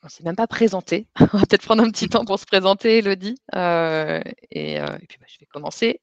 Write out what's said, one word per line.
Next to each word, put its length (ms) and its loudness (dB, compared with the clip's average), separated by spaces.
on 60 -20
s'est 160 -20
même 100 -4
pas 140 -2
présenté. 680 -2
<laughs> 60 -6
On 180 4
va 80 6
peut-être 180 0
prendre 200 4
un 80 2
petit 160 -6
temps 160 0
pour 160 -4
se 40 -18
présenter, 540 2
Elodie. 380 -2
Euh, 680 -2
et, 300 -6
euh, 200 -8
et 60 -20
puis, 140 -20
bah, 80 -20
je 100 -20
vais 80 -20
commencer. 560 -6